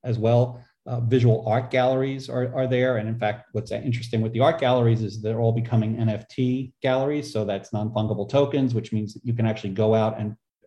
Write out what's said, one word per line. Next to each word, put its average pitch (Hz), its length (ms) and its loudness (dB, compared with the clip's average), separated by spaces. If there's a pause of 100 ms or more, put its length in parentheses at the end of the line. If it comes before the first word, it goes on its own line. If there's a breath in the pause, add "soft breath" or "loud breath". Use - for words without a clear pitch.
as 117 140 -2
well. 120 440 2 (240 loud breath)
Uh, 120 140 -4
visual 117 480 4
art 120 240 0
galleries 131 560 0
are, 123 260 -4
are 131 140 0
there. 123 300 2
And 110 100 -4
in 113 100 -4
fact, 107 320 -4
what's 110 220 -6
interesting 117 480 -2
with 113 120 -2
the 113 80 -2
art 135 200 2
galleries 120 420 2
is 107 180 -6
they're 113 200 -4
all 113 100 4
becoming 113 480 0
N 113 100 0
F 107 200 -4
T 131 440 -2 (100)
galleries. 135 500 0
So 107 120 -2
that's 98 280 -4
non-fungible 107 560 -2
tokens, 139 460 2
which 110 180 -4
means 107 220 -4
that - 100 -18
you 117 80 -2
can 113 140 0
actually 107 240 -2
go 107 240 2
out 110 260 0
and 117 160 -6 (300)